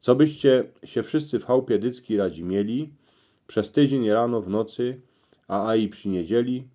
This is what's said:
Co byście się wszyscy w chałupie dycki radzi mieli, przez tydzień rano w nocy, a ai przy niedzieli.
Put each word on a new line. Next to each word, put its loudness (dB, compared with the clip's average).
Co 4
byście 4
się -4
wszyscy -4
w -6
chałupie 2
dycki -4
radzi -2
mieli, -4
przez -4
tydzień 2
rano 2
w -8
nocy, -4
a -2
ai 2
przy -10
niedzieli. -2